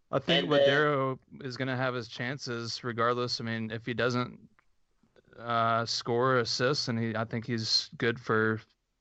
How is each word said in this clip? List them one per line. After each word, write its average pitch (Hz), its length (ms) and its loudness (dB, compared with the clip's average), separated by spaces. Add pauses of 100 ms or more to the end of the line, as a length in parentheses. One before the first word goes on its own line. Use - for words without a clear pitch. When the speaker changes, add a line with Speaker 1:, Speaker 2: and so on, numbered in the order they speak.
(120)
Speaker 1:
I 139 80 2
think 143 260 2
Speaker 2:
And, 147 80 2
uh, - 60 6
Speaker 1:
Ladero 139 600 2 (220)
is 127 160 -8
gonna 131 200 -2
have 127 160 0
his 117 140 -6
chances 120 760 -8
regardless. 120 580 0
I - 20 -8
mean, 113 280 -4
if 113 140 -8
he 123 80 -4
doesn't, 120 460 0 (960)
uh, 117 480 2
score 123 500 2
or 127 40 4
assist, 127 480 0
and 117 100 0
he, 113 180 -2
I 113 100 -2
think 113 200 -6
he's 113 520 -2
good 120 220 2
for 110 420 2 (400)